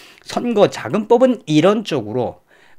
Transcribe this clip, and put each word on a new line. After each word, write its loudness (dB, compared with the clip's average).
선거 0
자금법은 0
이런 2
쪽으로 -6